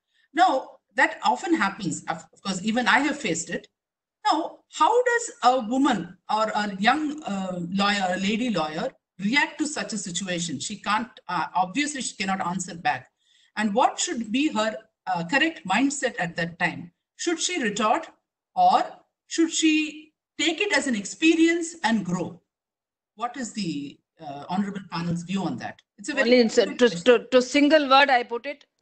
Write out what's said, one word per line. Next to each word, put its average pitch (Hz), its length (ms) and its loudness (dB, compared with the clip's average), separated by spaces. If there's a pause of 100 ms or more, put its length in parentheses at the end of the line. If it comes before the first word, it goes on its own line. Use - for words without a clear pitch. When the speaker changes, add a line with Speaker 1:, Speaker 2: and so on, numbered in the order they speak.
(320)
Speaker 1:
Now, 294 460 2 (160)
that 302 280 2
often 339 320 0
happens. 196 540 -2
Of, 165 240 -8
of - 100 -20
course, 180 200 -4
even 220 260 0
I 220 120 6
have 285 180 -2
faced 165 320 -4
it. - 180 -10 (560)
Now, 339 360 0 (120)
how 440 320 4
does 466 260 0 (120)
a 254 180 6
woman 240 560 0 (180)
or 214 200 0
a 208 260 -4
young, 277 440 0
uh, 185 440 -6
lawyer, 196 400 0
a 180 100 -2
lady 214 300 -2
lawyer, 180 420 -4 (280)
react 285 400 0
to 302 80 -2
such - 260 -6
a 214 60 -6
situation? 175 600 -6
She - 180 -10
can't, 214 320 -2 (200)
uh, 175 260 -4
obviously 247 460 -2
she - 160 -10
cannot 190 280 -4
answer 180 300 -6
back. 147 360 -4 (460)
And 208 180 -2
what 302 240 2
should 233 320 -6
be 262 220 0
her, 214 240 -2 (320)
uh, 175 160 -4
correct 302 420 0
mindset 247 540 0
at 170 160 -6
that 170 240 -6
time? 165 320 -6 (240)
Should 330 240 -4
she 359 200 -4
retort, 233 480 0 (460)
or 185 300 4 (420)
should 320 240 0
she 311 600 0 (260)
take 311 220 0
it 415 120 -2
as 269 140 0
an 254 80 -2
experience 330 880 2
and 214 220 0
grow? 175 360 -6 (760)
What 240 200 -6
is 240 160 -8
the, 147 460 -6 (220)
uh, 143 280 -14
honorable 202 340 -2 (100)
panel's 170 320 -2
view 190 180 -2
on 139 140 -2
that? 107 240 -10 (180)
It's 202 100 -10
a 294 60 -6
very 254 160 2
Speaker 2:
Only 247 100 10
in 233 60 6
s-, 220 120 0
Speaker 1:
important 202 200 2
Speaker 2:
to, 247 100 6
Speaker 1:
question. 170 160 -4
Speaker 2:
to, 233 260 6
to 254 120 6
single 285 460 4
word 269 220 6
I 247 120 4
put 233 240 -8
it, 285 200 -12 (160)